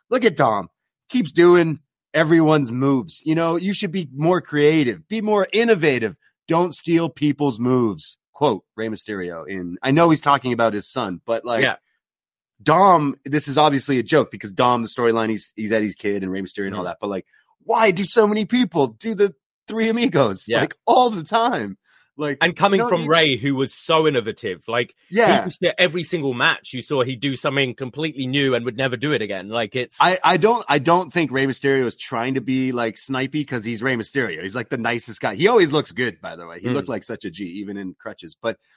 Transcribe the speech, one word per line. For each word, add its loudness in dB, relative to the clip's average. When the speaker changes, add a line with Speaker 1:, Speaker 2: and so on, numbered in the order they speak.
Speaker 1:
look 0
at 2
Dom. 0
Keeps -2
doing 4
everyone's 4
moves. -2
You 0
know, 0
you -4
should -4
be -6
more 2
creative, 2
be -4
more 2
innovative. 2
Don't 0
steal 0
people's 0
moves." 0
Quote, 0
Rey -6
Mysterio -8
in, -8
I 0
know 6
he's 2
talking 2
about 2
his -6
son, -6
but, -4
like, 0
Speaker 2:
Yeah. 0
Speaker 1:
Dom, 6
this -2
is -2
obviously 2
a 0
joke 2
because -14
Dom, 2
the -6
storyline, 0
he's, -6
he's -6
Eddie's 0
kid -4
and -4
Rey -6
Mysterio -8
and -8
all -8
Speaker 2:
Mm-hmm. -6
Speaker 1:
that, -10
but, -8
like, -8
why 4
do 0
so 4
many 0
people 2
do -6
the 2
Three -2
Amigos, 0
Speaker 2:
Yeah. 2
Speaker 1:
like, -4
all 6
the -6
time? -2
Like, -4
Speaker 2:
And 2
coming 2
Speaker 1:
you 2
don't 0
Speaker 2:
from 2
Speaker 1:
need -6
Speaker 2:
Rey, 4
who -2
was -2
so 2
innovative, -4
like, -2
Speaker 1:
Yeah. 4
Speaker 2:
he -6
used -10
to, 0
every 0
single -4
match, -2
you -8
saw -2
he'd -4
do -4
something -2
completely -8
new 0
and -2
would -8
never -2
do -2
it -2
again. -8
Like, -6
it's -8
Speaker 1:
I, 4
I 4
don't, 2
I 2
don't 2
think -2
Rey 0
Mysterio 0
is -6
trying -6
to -4
be, -2
like, -4
snipey -6
'cause -6
he's -8
Rey -2
Mysterio. -6
He's, -10
like, -8
the -6
nicest -6
guy. -4
He 2
always 4
looks -2
good, -6
by -14
the -16
way. -16
He -8
Speaker 2:
Mm. -2
Speaker 1:
looked -6
like -6
such -14
a -8
G, -12
even -10
in -10
crutches. -18
But -6